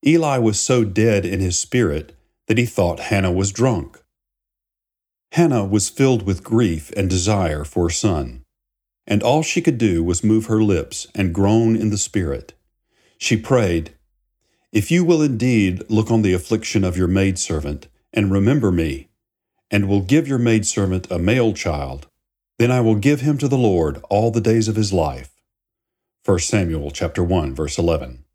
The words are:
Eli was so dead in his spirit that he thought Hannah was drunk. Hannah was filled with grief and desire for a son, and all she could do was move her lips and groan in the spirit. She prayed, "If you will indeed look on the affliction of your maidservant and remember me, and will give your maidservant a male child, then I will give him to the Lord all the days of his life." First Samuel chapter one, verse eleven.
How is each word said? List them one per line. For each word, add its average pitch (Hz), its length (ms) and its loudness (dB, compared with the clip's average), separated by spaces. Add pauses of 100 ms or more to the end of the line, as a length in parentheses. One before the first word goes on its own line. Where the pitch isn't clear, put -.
Eli 151 300 2
was 113 240 2
so 123 240 2
dead 104 400 2
in 92 160 -4
his 90 180 -2
spirit 80 540 -2 (360)
that 113 100 2
he 117 80 2
thought 87 420 -2
Hannah 92 240 0
was 95 180 -2
drunk. 113 460 -2 (1400)
Hannah 143 300 2
was 98 240 0
filled 131 340 2
with 92 200 -2
grief 95 540 0
and 95 120 -2
desire 90 540 0
for 87 240 -2
a 85 60 -2
son, 71 500 -4 (640)
and 104 160 0
all 139 220 2
she - 180 -2
could 143 160 0
do 92 240 2
was 87 220 -2
move 110 220 2
her 110 140 0
lips 98 540 -2
and 92 180 -2
groan 110 440 2
in 110 140 0
the 104 60 -2
spirit. 85 560 -4 (640)
She - 200 -2
prayed, 95 560 0 (800)
"If 104 180 0
you 175 140 2
will 165 180 4
indeed 113 680 0
look 110 220 0
on 113 120 2
the 98 100 2
affliction 107 500 -2
of 90 140 -2
your 92 100 0
maidservant 87 800 -2 (260)
and 101 200 0
remember 104 400 2
me, 82 340 -4 (640)
and 101 160 0
will 98 140 2
give 139 260 2
your 139 100 -2
maidservant 104 760 0
a 87 80 -4
male 110 320 2
child, 71 560 -8 (500)
then 120 140 2
I 127 80 2
will 113 160 4
give 139 240 2
him 143 180 0
to 143 80 -2
the 135 100 0
Lord 87 540 0
all 110 220 2
the 117 80 0
days 110 260 2
of 110 80 -4
his 104 180 -2
life." 73 380 -2 (960)
First 90 240 0
Samuel 80 420 -2
chapter 90 320 -6
one, 82 320 -2
verse 73 240 -6
eleven. 71 460 -2 (100)